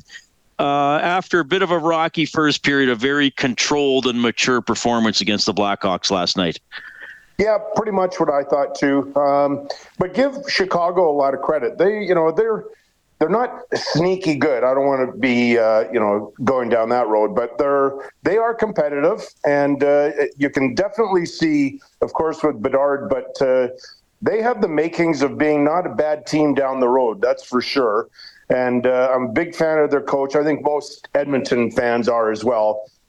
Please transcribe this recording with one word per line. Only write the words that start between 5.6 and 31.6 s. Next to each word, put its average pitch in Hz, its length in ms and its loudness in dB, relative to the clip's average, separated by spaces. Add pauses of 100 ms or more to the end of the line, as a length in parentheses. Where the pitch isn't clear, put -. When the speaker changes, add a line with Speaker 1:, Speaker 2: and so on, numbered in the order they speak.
Speaker 1:
last 90 260 -2
night. 90 240 -2 (800)
Speaker 2:
Yeah, 208 200 2 (160)
pretty 214 180 -2
much 185 260 -2
what 160 120 0
I 143 120 2
thought 143 320 -2
too. 139 420 0
Um, 143 520 0 (300)
but 185 160 -2
give 262 200 0 (140)
Chicago 180 600 0
a 143 60 0
lot 139 160 2
of 185 100 -4
credit. 135 360 -2
They, 208 240 2
you 185 120 0
know, 165 180 2
they're, 220 320 -2 (540)
they're 156 120 2
not 240 320 -2 (120)
sneaky 175 600 0
good. 127 260 0
I 127 120 2
don't 139 120 0
wanna 131 240 0
be, 120 480 2
uh, 110 320 2
you 120 80 0
know, 107 360 0 (100)
going 127 240 0
down 113 220 2
that 123 180 0
road, 107 260 2
but 98 220 -4
they're, 139 360 2 (320)
they 170 120 2
are 226 180 0
competitive, 170 720 -2 (200)
and, 143 360 2
uh, 147 280 2 (260)
you 139 140 -2
can 135 240 -2
definitely 190 500 0
see, 147 560 -2 (220)
of 131 100 -4
course, 160 300 -2
with 127 200 0
Bedard, 135 460 0
but, - 320 -4
uh, 131 280 2 (520)
they 190 220 0
have 233 180 0
the 202 80 2
makings 160 540 0
of 139 160 0
being 147 260 4
not 165 220 2
a 127 80 -8
bad 151 320 -2
team 151 260 2
down 131 260 0
the 127 100 2
road. 120 340 2
That's 123 200 0
for 123 200 -2
sure. 113 460 0 (420)
And, 123 360 0
uh, 127 280 2
I'm 147 100 0
a 113 80 -4
big 170 220 -2
fan 156 240 0
of 147 120 4
their 139 120 0
coach. 180 340 -2
I 147 80 2
think 147 180 -2
most 147 520 -4
Edmonton 131 560 0